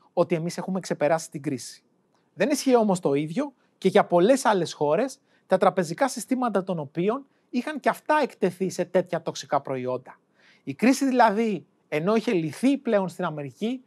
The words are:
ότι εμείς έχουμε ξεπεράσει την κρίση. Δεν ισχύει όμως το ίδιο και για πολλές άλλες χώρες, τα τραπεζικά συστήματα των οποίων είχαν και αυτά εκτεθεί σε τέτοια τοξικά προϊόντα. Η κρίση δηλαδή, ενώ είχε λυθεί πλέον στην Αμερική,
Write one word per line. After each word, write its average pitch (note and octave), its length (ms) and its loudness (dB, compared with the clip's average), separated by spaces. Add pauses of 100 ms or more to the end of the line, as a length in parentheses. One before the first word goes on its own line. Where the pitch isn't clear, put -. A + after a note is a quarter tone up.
(140)
ότι F3 220 2
εμείς E3 220 -4
έχουμε F#3 220 -6
ξεπεράσει D#3+ 520 -2
την C#3+ 100 -10
κρίση. C3+ 420 -8 (500)
Δεν A3 160 0
ισχύει C4+ 260 2
όμως G#3+ 240 2
το D3 140 0
ίδιο E3 400 -2 (240)
και - 100 -2
για F#3 180 6
πολλές G3 400 4
άλλες F#3+ 280 2
χώρες, E3 460 -2 (280)
τα F#3 100 2
τραπεζικά F#3 500 2
συστήματα A#3+ 560 -2
των F#3 160 -6
οποίων F#3 460 -4 (240)
είχαν C#4 300 -6
και - 100 0
αυτά D4+ 320 0
εκτεθεί F#3+ 480 -2
σε F3 160 -4
τέτοια F3 360 0
τοξικά D3 400 -4
προϊόντα. B2+ 580 -6 (440)
Η C#3 100 -10
κρίση C4 320 2
δηλαδή, A3+ 600 2 (220)
ενώ E3 280 0
είχε A#3 160 0
λυθεί F#3+ 460 0
πλέον G3+ 320 0
στην F3+ 160 -6
Αμερική, D#3+ 600 -6